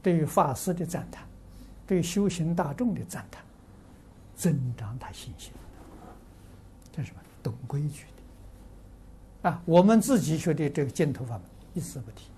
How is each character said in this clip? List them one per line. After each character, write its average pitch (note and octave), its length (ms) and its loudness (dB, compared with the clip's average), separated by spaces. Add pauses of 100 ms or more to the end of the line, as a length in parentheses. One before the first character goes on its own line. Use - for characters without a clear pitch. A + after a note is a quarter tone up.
对 E3 240 4
法 D3 260 2
师 F3 220 -2
的 F3 100 -2
赞 - 260 -6
叹， - 140 -14 (600)
对 F3+ 160 4
修 G3+ 260 2
行 E3+ 260 0
大 D3+ 200 0
众 A#3+ 200 0
的 A#2+ 100 -6
赞 - 260 -10
叹， - 120 -16 (920)
增 B2+ 420 0
长 A2+ 220 -8
他 - 140 -10
信 - 260 -14
心。 - 140 -18 (1400)
这 - 80 -8
是 A#2 80 -6
什 - 60 -16
么？ - 80 -18 (200)
懂 A2 120 -4 (120)
规 D3 220 -2
矩 - 160 -8 (1400)
的。 F#3 60 2
啊， - 160 -2
我 E3+ 160 10
们 G#3+ 200 8
自 A3+ 200 4
己 D3+ 160 0
学 D#3+ 160 0
的 D3 160 2
这 C#3+ 160 0
个 A#2+ 60 -2
净 D3 220 2
土 B2+ 120 -6
法 A#2 140 -8
门， F2+ 60 -14 (280)
一 F3 80 -4
字 - 200 -10
不 G#2+ 100 -12
提 - 280 -18